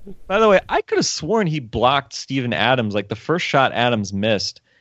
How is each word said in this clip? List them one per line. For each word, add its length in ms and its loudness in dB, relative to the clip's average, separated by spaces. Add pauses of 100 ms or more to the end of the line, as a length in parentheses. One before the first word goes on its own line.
(260)
By 140 0
the 80 6
way, 200 6
I 120 -2
could 180 -4
have 80 0
sworn 400 -2
he 140 -2
blocked 540 0
Steven 400 -4
Adams. 400 2
Like, 140 -2
the 80 -6
first 300 -4
shot 260 2
Adams 400 -2
missed, 500 -2 (180)